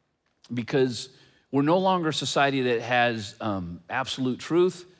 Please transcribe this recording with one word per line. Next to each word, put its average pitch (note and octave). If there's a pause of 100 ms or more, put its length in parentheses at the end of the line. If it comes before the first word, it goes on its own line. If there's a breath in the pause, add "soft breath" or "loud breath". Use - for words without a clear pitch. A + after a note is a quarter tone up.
(520)
because B2 (440 soft breath)
we're C#3
no D#3+
longer F#3
a D3+
society C#3
that A#2+
has, A#2
um, F#2
absolute B2+
truth. F3 (140 soft breath)